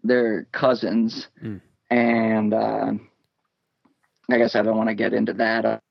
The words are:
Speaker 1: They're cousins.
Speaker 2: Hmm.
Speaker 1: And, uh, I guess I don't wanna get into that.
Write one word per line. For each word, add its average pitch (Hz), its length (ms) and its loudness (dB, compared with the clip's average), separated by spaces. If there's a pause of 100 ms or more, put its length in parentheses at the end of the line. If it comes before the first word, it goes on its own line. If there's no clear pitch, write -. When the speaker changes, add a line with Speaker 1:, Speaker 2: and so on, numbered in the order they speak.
Speaker 1:
They're 117 480 0
cousins. 113 760 -2 (120)
Speaker 2:
Hmm. 107 160 -10 (340)
Speaker 1:
And, 113 640 2
uh, 110 380 -2 (1400)
I 120 80 4
guess 117 180 2
I 104 60 2
don't 110 160 0
wanna 110 160 0
get 113 180 -2
into 110 220 0
that. 113 560 -2